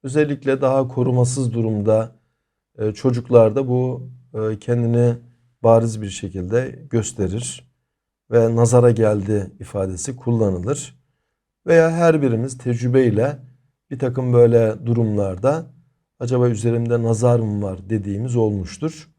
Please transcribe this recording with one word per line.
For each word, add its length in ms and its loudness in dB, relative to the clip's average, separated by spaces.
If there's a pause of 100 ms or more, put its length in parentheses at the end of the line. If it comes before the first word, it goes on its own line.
Özellikle 580 -2
daha 280 0
korumasız 640 0
durumda, 600 0 (680)
e, 140 -2
çocuklarda 760 2
bu, 400 -4 (260)
e, 240 -6
kendini 560 0 (480)
bariz 400 4
bir 80 -8
şekilde 800 -6
gösterir 840 -6 (580)
ve 260 2
"nazara 340 6
geldi" 600 0 (100)
ifadesi 560 -6
kullanılır. 840 -4 (640)
Veya 240 4
her 320 2
birimiz 360 -2
tecrübeyle 800 0 (520)
bir 80 -10
takım 340 -2
böyle 540 4
durumlarda 800 -2 (520)
"Acaba 300 0
üzerimde 540 -2
nazar 380 2
mı 220 -4
var?" 280 -8
dediğimiz 460 -4
olmuştur. 720 -4 (100)